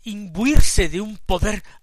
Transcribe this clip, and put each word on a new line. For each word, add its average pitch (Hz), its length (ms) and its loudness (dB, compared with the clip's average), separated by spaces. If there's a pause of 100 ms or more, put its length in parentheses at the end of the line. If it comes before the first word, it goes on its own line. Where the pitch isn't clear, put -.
imbuirse 208 840 2
de 175 120 -6
un 214 160 -12
poder 180 460 -4 (200)